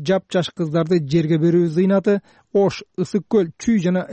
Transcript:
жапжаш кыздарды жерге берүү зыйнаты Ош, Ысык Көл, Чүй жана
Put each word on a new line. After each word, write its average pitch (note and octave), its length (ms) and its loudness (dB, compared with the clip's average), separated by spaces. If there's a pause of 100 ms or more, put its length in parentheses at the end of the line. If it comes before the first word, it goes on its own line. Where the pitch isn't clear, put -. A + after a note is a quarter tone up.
жапжаш F#3 500 -2
кыздарды E3 480 0
жерге D#3 320 0
берүү E3+ 300 2
зыйнаты F#3+ 560 0 (320)
Ош, G3 300 0 (120)
Ысык F#3 320 -4
Көл, F#3 300 2
Чүй A3+ 220 0
жана F3+ 320 -2